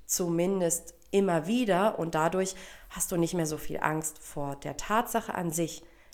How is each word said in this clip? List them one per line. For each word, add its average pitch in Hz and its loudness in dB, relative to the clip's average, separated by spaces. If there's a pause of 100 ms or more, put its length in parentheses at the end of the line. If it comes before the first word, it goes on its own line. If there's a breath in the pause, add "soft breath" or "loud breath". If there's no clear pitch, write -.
Zumindest 175 0 (160)
immer 180 4
wieder. 214 2
Und 165 -2
dadurch 180 2 (340 loud breath)
hast - -4
du 190 0
nicht 170 2
mehr 170 2
so 151 -4
viel - -4
Angst 156 -2
vor 139 -6
der 143 -8
Tatsache 226 0
an 170 -2
sich, 156 -4 (300 soft breath)